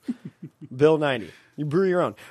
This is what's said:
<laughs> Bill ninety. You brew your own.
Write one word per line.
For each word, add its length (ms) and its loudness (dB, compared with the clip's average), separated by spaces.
<laughs> 400 -20
Bill 220 6
ninety. 340 -2
You 100 -6
brew 220 0
your 140 2
own. 140 -2